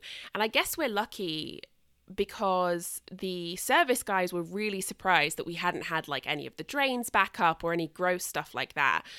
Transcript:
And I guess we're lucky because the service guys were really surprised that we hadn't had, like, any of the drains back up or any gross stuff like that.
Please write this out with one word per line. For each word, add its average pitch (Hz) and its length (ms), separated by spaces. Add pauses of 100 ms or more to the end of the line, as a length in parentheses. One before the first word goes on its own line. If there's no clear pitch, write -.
(340)
And 208 80
I 220 60
guess 277 300
we're 302 100
lucky 190 720 (540)
because 185 880 (100)
the 180 460
service 269 460
guys 185 280
were 175 120
really 196 360
surprised 165 580
that - 80
we 175 100
hadn't 175 300
had, 160 220
like, 139 200
any 143 200
of - 80
the 160 80
drains 269 460
back 196 320
up 165 200
or 170 120
any 165 140
gross 180 360
stuff - 320
like 127 200
that. 123 280 (160)